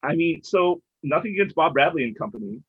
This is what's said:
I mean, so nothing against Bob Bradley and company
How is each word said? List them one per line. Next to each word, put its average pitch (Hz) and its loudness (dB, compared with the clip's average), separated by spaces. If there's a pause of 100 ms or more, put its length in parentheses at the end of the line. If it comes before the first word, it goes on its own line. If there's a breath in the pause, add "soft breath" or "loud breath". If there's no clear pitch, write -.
I 147 -2
mean, 165 0
so 180 2 (200)
nothing 160 -2
against 190 0
Bob 160 4
Bradley 143 2
and 113 -6
company 110 -10